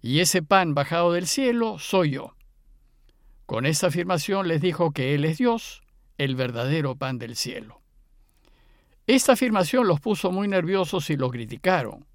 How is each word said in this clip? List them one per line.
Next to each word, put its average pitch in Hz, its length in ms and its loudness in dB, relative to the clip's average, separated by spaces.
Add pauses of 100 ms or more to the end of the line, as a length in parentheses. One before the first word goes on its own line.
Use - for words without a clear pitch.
Y 131 180 0
ese 180 220 2
pan 175 320 4
bajado 170 400 2
del 180 120 -2
cielo 233 520 0
soy 175 320 2
yo". - 260 -8 (1080)
Con 113 180 -4
esta 156 220 0
afirmación 180 640 0
les 165 120 0
dijo 170 300 0
que 143 240 -2
Él 143 100 0
es 160 140 -2
Dios, 233 440 -2 (360)
el 135 180 -2
verdadero 131 600 -2
pan 131 200 -6
del 120 180 -12
cielo. - 460 -10 (1300)
Esta 262 260 6
afirmación 233 540 2
los 160 140 2
puso 202 300 -2
muy 196 160 -2
nerviosos 185 640 0
y 151 80 0
los 127 160 -2
criticaron. 120 720 -4 (100)